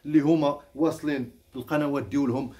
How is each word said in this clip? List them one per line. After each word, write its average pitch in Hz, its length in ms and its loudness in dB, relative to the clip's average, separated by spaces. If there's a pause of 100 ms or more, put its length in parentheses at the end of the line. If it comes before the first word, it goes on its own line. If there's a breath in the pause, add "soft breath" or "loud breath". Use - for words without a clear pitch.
اللي 151 160 4
هما 147 380 2 (160)
واصلين 147 640 -2 (180)
القنوات 143 480 -2
ديالهم 131 560 -2